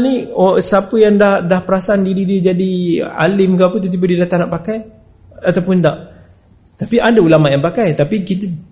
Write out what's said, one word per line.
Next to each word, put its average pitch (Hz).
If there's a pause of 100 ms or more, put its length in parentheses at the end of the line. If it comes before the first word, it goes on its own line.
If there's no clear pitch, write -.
ni, 247
oh, 185
siapa 196
yang 208
dah, 196
dah 180
perasan 190
diri 190
dia 185
jadi 180 (160)
alim 185
ke 175
apa, 180
tiba-tiba 185
dia 175
dah -
tak 180
nak -
pakai? 220 (600)
Ataupun 185
tak? 156 (800)
Tapi -
ada 220
ulama' 156
yang 139
pakai. 175
Tapi 190
kita 185 (200)